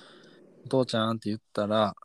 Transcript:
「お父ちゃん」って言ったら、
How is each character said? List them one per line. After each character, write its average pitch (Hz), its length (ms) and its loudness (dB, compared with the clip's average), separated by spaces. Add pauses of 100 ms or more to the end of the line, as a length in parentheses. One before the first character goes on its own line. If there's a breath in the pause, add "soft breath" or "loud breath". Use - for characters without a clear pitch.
(640 loud breath)
「お - 40 -14
父 131 180 2
ち 120 100 -2
ゃ 113 160 0
ん」 113 40 -2
っ - 20 -8
て 104 100 -8
言 107 80 -2
っ - 40 -12 (120)
た 104 140 -2
ら、 104 280 2 (100)